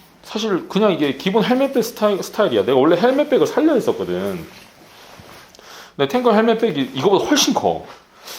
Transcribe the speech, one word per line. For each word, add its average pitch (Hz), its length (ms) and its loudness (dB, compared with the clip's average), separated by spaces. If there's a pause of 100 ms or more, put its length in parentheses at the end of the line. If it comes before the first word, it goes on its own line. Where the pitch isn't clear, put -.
(240)
사실 208 460 -4
그냥 202 240 2
이게 143 240 0
기본 196 260 0
헬멧백 254 400 0
스타일, 208 400 -2
스타일이야. 123 420 0
내가 131 120 2
원래 156 220 4
헬멧백을 262 460 2
살려 311 280 2
했었거든. 90 720 -2 (1500)
근데 139 140 0
탱거 240 220 2
헬멧백이 214 600 0
이거보다 165 300 2
훨씬 277 280 0
커. 85 320 -2 (540)